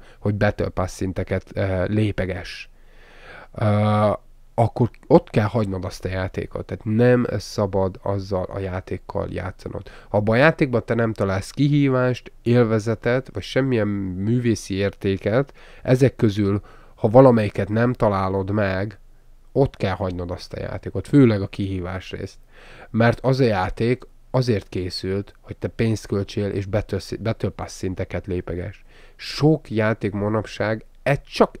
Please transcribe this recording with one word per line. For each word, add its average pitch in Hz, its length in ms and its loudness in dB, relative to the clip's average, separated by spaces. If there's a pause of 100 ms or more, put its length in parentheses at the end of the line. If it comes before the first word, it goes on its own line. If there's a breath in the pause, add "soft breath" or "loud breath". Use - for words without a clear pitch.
(200 soft breath)
hogy 104 160 -2
Battle 101 340 0
Pass 92 220 -2
szinteket, 95 600 -4
eh, 95 360 -2
lépeges. 98 840 -4 (840 loud breath)
Eh, 107 600 2 (460)
akkor 117 300 2 (180)
ott 123 220 4
kell 110 160 2
hagynod 98 400 -2
azt - 200 -10
a - 20 -4
játékot. 92 580 -6
Tehát - 180 -10
nem 120 420 2 (120)
szabad 95 640 -2
azzal 98 420 -4
a - 160 -8
játékkal 92 720 -6
játszanod. - 560 -10 (220 loud breath)
Ha 98 80 0
abban 104 180 2
a 120 40 4
játékban 139 460 2
te - 80 -2
nem 113 200 0
találsz 98 380 -2
kihívást, 131 800 2 (100)
élvezetet, 117 920 2
vagy 98 100 -6
semmilyen 127 440 0
művészi 101 840 -2
értéket, 98 800 0 (300 loud breath)
ezek 131 320 4
közül, 101 460 2 (340 loud breath)
ha - 140 -2
valamelyiket 113 600 6
nem 117 240 0
találod 98 580 0
meg, 101 480 -2 (520)
ott 135 240 0
kell 95 200 -2
hagynod 90 360 -6
azt - 220 -10
a - 60 -10
játékot, 98 480 -8
főleg 117 340 6
a 95 60 -4
kihívás 95 640 -6
részt. 95 260 -10 (520 loud breath)
Mert 113 300 4
az 131 200 0
a 135 40 4
játék 113 600 0 (280)
azért 120 380 0
készült, 92 720 -6
hogy - 160 -16
te - 100 -6
pénzt 110 400 -2
költsél 101 420 -2
és 101 160 -4
Battle, 98 340 -2 (200)
Battle 107 300 -4
Pass - 220 -8
szinteket 92 560 -6
lépeges. 90 580 -6 (300 soft breath)
Sok - 560 0
játék 107 400 0
manapság 107 720 -2 (220)
e-, 143 180 0
csak - 340 2